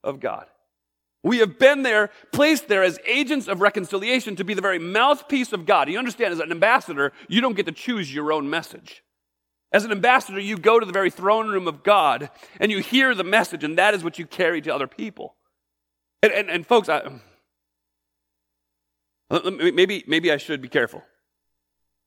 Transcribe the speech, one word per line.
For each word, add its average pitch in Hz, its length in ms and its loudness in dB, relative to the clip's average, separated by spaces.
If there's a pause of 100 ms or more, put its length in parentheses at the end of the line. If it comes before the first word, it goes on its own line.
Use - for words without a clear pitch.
of 139 160 -6
God. - 280 -8 (760)
We 240 160 0
have 202 200 0
been 277 240 6
there, 214 280 2 (220)
placed - 360 2
there 196 140 4
as 175 240 2
agents 254 420 0
of 190 120 -2
reconciliation 202 760 0
to 190 80 -4
be 202 100 -6
the 185 80 -4
very 185 160 0
mouthpiece 247 760 0
of 175 140 -6
God. 156 240 2
You 196 80 -4
understand, 233 340 -4
as 165 80 -6
an 160 120 -6
ambassador, 165 600 0 (160)
you 202 140 2
don't 233 140 0
get 190 100 -2
to 165 60 -8
choose 190 400 -6
your 151 200 -4
own 147 160 -2
message. - 560 -10 (680)
As 202 120 2
an 220 80 -6
ambassador, 202 480 0
you 202 160 -6
go 220 240 4
to 220 60 -6
the 180 60 -12
very 190 180 0
throne 214 380 0
room 190 200 -4
of 147 140 -10
God, 147 480 2 (280)
and - 140 0
you 190 60 -4
hear 254 360 2
the 185 100 -4
message, 185 380 -2
and 151 140 -4
that 202 160 4
is 190 100 -2
what 165 160 -10
you 170 60 -10
carry 165 380 -2
to 143 120 -6
other 135 120 -4
people. - 500 -14 (880)
And, 214 100 6
and, 202 160 -2
and 170 180 -6
folks, 214 220 2
I, 151 140 0 (2250)
let, 170 160 -2
let 185 100 -4
me, 160 160 0
maybe, 185 360 0
maybe 160 260 0
I 143 60 0
should 139 240 -8
be 127 80 -16
careful. - 320 -2 (1040)